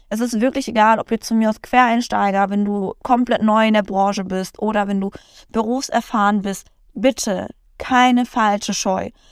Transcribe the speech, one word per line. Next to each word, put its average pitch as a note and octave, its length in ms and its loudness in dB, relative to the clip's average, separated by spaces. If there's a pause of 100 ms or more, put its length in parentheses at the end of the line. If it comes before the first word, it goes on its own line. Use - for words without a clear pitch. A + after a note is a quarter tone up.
es G#3+ 120 -4
ist A#3 200 -2
wirklich C4 280 0
egal, A3 320 4
ob - 80 -8
du A3+ 100 -2
zu - 160 -6
mir A3 140 2
als G#3+ 120 -4
Quereinsteiger, G#3+ 880 2
wenn G3+ 160 0
du G3+ 380 -4
komplett B3 400 0
neu A3 240 4
in A3 80 2
der G#3+ 80 4
Branche G3 420 -2
bist - 340 -6
oder G#3 280 -2
wenn G3 140 -2
du G3 100 -6 (400)
berufserfahren A3 920 -2
bist, G3 260 -8 (260)
bitte A3 540 -2 (280)
keine B3 480 2
falsche G#3 500 -2
Scheu. F#3+ 360 -4 (220)